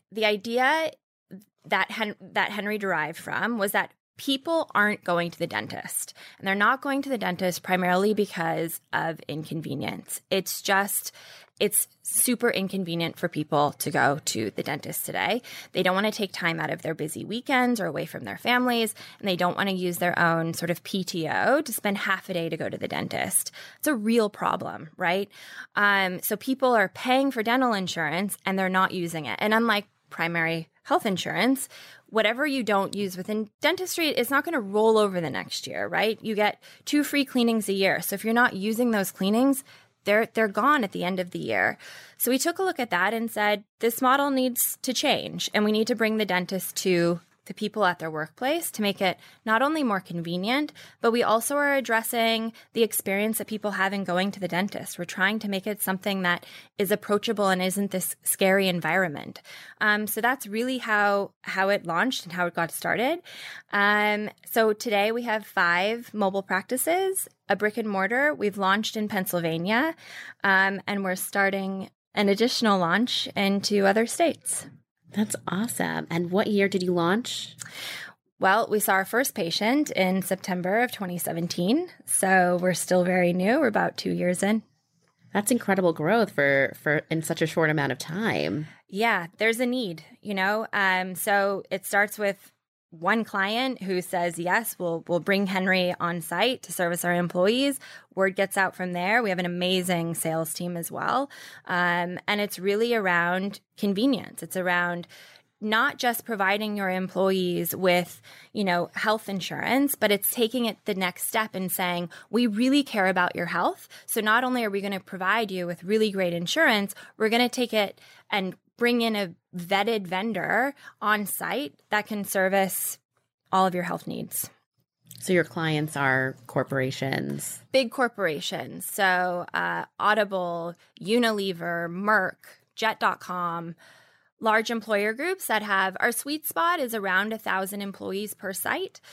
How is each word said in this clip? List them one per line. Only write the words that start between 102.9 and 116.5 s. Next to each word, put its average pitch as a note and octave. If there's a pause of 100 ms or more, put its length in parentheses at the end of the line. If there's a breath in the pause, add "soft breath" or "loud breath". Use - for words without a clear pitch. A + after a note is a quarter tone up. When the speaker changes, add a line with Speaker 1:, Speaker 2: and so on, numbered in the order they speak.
Speaker 1:
around F#3 (180)
convenience. G#3
It's E3+
around F3 (540 loud breath)
not A3
just A#3+
providing G#3
your G3
employees F#3
with, F3+ (320 loud breath)
you G#3+
know, F3
health A3
insurance, A3+
but G#3
it's G3+
taking A#3+
it G#3
the G#3
next F#3
step A3
and F#3
saying, F3 (220 loud breath)
"We A#3+
really B3+
care G#3
about F#3
your E3+
health. F3+ (200 loud breath)
So -
not A3
only B3
are G3+
we G3
gonna G3
provide G3
you F3+
with F3
really G#3+
great F#3+
insurance, G3+ (220 loud breath)